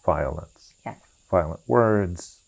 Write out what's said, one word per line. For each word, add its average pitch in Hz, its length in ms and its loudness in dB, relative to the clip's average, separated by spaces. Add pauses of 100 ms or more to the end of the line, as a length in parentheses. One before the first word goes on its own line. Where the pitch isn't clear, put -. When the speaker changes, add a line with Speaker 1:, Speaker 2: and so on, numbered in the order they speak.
Speaker 1:
violence. 76 720 -4 (100)
Speaker 2:
Yes. - 160 -14 (300)
Speaker 1:
Violent 82 360 0
words, 107 800 0